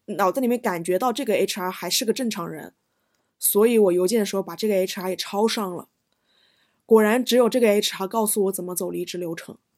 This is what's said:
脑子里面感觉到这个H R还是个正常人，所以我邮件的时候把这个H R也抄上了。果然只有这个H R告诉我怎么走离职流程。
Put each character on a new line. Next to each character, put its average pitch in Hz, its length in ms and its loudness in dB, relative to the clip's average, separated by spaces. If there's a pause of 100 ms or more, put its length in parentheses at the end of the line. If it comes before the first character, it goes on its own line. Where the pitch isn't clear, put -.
脑 196 260 0
子 277 80 -2
里 254 80 0
面 240 120 0
感 180 220 -4
觉 180 160 0
到 240 140 0
这 262 120 -6
个 214 100 0
H 165 260 0
R 180 100 -4
还 180 180 -10
是 190 160 -2
个 220 80 0
正 247 160 -4
常 170 200 -8
人， 160 260 -14 (640)
所 - 260 2
以 233 140 4
我 196 140 6
邮 180 140 2
件 220 120 2
的 202 80 0
时 190 100 -6
候 196 60 -2
把 175 140 -10
这 214 100 -4
个 214 80 2
H 190 260 0
R 185 100 -6
也 180 60 -6
抄 202 300 -2
上 202 280 -2
了。 - 140 -14 (960)
果 220 180 6
然 226 220 2
只 233 120 2
有 240 120 6
这 254 120 0
个 226 80 4
H 208 280 2
R 190 100 -6
告 220 200 -2
诉 208 200 0
我 196 60 -2
怎 185 100 -8
么 180 120 -8
走 175 160 -6
离 175 140 -6
职 175 120 -10
流 175 180 -6
程。 - 220 -16 (220)